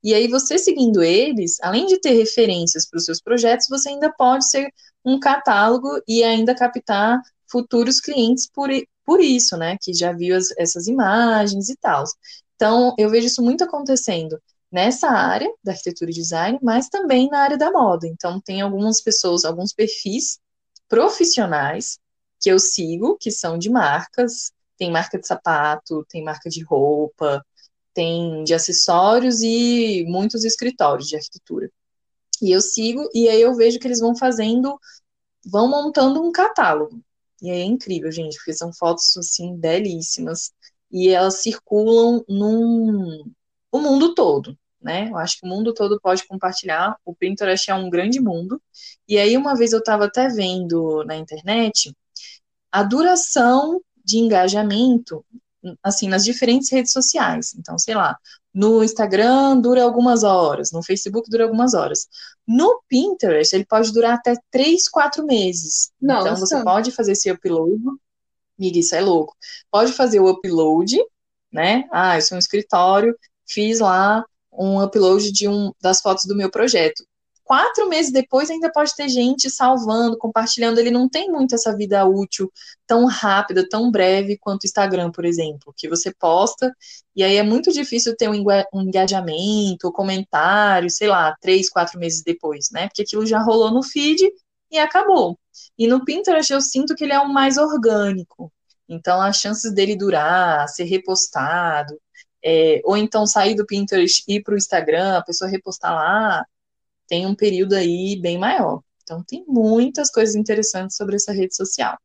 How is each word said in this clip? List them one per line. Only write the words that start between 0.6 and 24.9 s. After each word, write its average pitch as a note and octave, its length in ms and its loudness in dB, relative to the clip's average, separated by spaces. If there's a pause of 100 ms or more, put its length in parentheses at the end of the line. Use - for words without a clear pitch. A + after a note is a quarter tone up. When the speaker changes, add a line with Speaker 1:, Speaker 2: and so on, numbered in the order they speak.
Speaker 1:
eles, G3 600 2
além A3 240 -2
de F#4+ 140 4
ter D4 120 2
referências G3 760 2
pros E3 160 -6
seus D#3+ 180 -6
projetos, A#3 460 2
você C#4 220 -4
ainda D4 220 -2
pode C4+ 360 2
ser C#4 220 -2 (340)
um C4 140 2
catálogo C4+ 880 2
e A3+ 160 2
ainda A3+ 320 2
captar A#3+ 680 0 (300)
futuros B3 500 0
clientes B3+ 520 0
por C#4 180 -4
i-, C4+ 160 -4 (180)
por F4 160 4
isso, B3+ 360 2
né? E3 240 -4
Que F#3 140 -10
já F3 180 0
viu F3 240 0
as, F#3 120 0 (100)
essas E3+ 300 -4
imagens G#3+ 840 2
e C4+ 60 -10
tals. D3 340 -2 (460)
Então, B3 420 2
eu G#3+ 120 2
vejo A#3 160 2
isso B3+ 160 -2
muito C4 220 2
acontecendo C4 760 -4 (360)
nessa B3 360 0
área G3 380 0 (160)
da G3 80 -4
arquitetura E3+ 400 -8
e - 20 -6
design, E3 480 -4
mas A#3+ 280 0
também C#4 400 2
na C#4+ 120 -2
área C#4 160 0
da D#4 140 0
moda. F3+ 360 0
Então, F3 340 -8
tem G3 200 -6
algumas G3+ 400 -2
pessoas, F3 440 0
alguns F3 280 -6
perfis G#3+ 680 -4 (480)
profissionais G#3 1120 0 (400)
que F#3+ 100 2
eu F#3 100 6
sigo, F#3+ 580 -2
que A3+ 140 -8
são E3+ 260 -6
de F#3+ 120 -4
marcas, A#3 840 -2 (260)
tem F3+ 140 -6